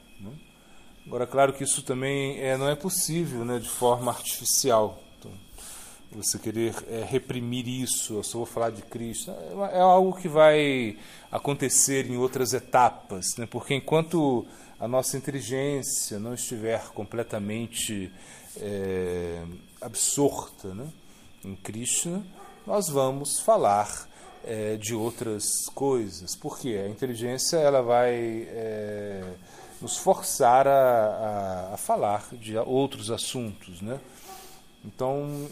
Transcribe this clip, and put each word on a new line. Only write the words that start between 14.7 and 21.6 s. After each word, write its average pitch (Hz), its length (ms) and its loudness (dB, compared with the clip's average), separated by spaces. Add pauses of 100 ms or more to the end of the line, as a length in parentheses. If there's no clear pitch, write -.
a 110 80 -4
nossa 127 280 0
inteligência 135 1000 -4
não 113 160 -6
estiver 113 540 -4
completamente, 107 1200 -6 (440)
é, 92 880 -4 (360)
absorta, - 960 -2
né, 123 140 -10 (560)
em 98 100 -10
Krishna, 123 720 -4 (420)